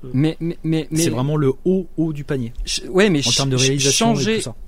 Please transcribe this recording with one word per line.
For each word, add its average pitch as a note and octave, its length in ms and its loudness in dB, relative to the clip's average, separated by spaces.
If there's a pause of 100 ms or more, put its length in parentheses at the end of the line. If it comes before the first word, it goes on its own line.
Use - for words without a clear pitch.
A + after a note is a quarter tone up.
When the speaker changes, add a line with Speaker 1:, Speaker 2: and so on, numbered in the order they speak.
(120)
Speaker 1:
Mais, D#3 280 2
mais, E3 220 -4
mais, D#3+ 280 -2
mais D#3 120 0
Speaker 2:
C'est E3 80 2
vraiment C#3 260 -2
le C#3 160 2 (120)
haut, F#3 220 2 (100)
haut D#3+ 160 0
du D3 120 -8
panier. B2 280 -4 (140)
Speaker 1:
Ch-, - 240 -6
ouais, F#3 200 6
mais D3 100 2
Speaker 2:
En - 20 -4
Speaker 1:
ch-, B2 140 0
Speaker 2:
termes C3+ 140 0
de C3 60 2
Speaker 1:
ch-, C3 120 4
Speaker 2:
réalisation C#3 440 2
et - 40 4
Speaker 1:
changer, G#3+ 200 0
Speaker 2:
tout F#3+ 60 -2
ça. A2+ 120 -8 (140)